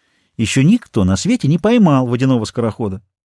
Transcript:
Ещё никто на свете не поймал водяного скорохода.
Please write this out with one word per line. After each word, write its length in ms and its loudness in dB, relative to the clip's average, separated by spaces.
Ещё 260 -2
никто 420 0
на 120 2
свете 320 -2
не 100 2
поймал 480 2
водяного 400 0
скорохода. 560 -6